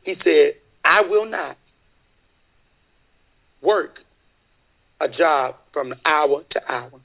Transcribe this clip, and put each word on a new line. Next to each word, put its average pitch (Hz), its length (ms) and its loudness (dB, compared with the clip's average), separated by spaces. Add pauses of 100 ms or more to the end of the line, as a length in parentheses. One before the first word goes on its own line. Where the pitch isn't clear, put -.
He 190 100 -4
said, 151 420 4 (300)
"I 175 240 4
will 214 160 -2
not 180 320 -10 (2000)
work 196 400 -2 (1000)
a 160 60 -4
job 143 480 0 (160)
from 131 220 -8 (120)
hour 151 440 0
to - 200 2
hour. 123 220 -8 (140)